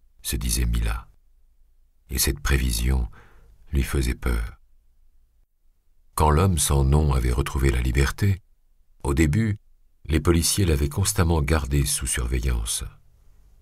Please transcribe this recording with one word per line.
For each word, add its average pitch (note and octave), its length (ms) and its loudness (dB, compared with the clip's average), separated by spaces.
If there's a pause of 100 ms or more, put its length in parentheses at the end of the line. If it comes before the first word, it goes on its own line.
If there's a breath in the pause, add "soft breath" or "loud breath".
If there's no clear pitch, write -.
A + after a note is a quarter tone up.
(220)
se - 140 -6
disait A#1+ 300 -2
Mila. - 420 -2 (1040)
Et C2+ 80 -4
cette - 220 -2
prévision B1 720 0 (600 soft breath)
lui C#2 100 0
faisait B1 320 -2
peur. A#1 460 -6 (1500)
Quand D#2 160 2
l'homme E2 280 4
sans C#2 260 2
nom C#2+ 300 4
avait B1 180 0
retrouvé C2+ 380 -2
la B1 100 0
liberté, C#2 640 0 (600)
au C#2+ 120 -2
début, G2+ 420 2 (480)
les D#2 160 0
policiers E2+ 460 2
l'avaient C#2+ 240 2
constamment E2+ 500 0
gardé C#2+ 460 0
sous - 200 -4
surveillance. A#1+ 800 -4 (760)